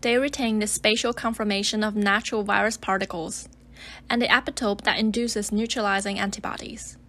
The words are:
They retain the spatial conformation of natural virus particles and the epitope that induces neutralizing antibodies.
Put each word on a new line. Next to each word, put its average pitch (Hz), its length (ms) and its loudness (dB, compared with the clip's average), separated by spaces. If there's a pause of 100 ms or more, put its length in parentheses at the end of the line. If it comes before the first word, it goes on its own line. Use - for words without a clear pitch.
They 240 160 2
retain 254 420 2
the 208 80 0
spatial 233 460 2
conformation 214 680 0
of 214 140 0
natural 208 480 2
virus 202 320 2
particles 190 720 -4 (640)
and 240 120 2
the 240 60 2
epitope 240 540 2
that - 180 2
induces 220 540 0
neutralizing 202 680 0
antibodies. - 800 -6 (120)